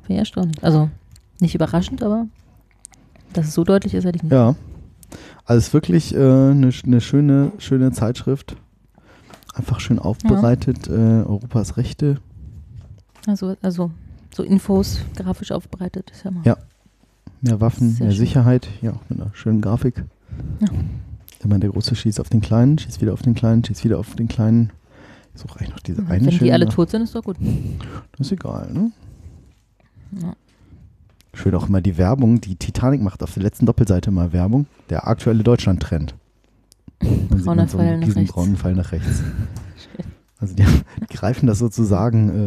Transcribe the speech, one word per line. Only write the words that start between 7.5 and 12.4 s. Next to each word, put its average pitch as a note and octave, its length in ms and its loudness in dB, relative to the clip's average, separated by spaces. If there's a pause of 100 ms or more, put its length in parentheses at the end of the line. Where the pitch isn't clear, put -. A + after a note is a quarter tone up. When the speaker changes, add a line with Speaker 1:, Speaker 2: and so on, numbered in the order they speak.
Speaker 2:
schöne C3 340 0
Zeitschrift. - 640 -4 (1000)
Einfach - 260 -4
schön - 180 -2
aufbereitet, B2+ 880 0
Speaker 1:
Ja. D#2 80 -4
Speaker 2:
äh, A2+ 300 4
Europas G#2 520 -4
Rechte. C#3 440 -2 (1040)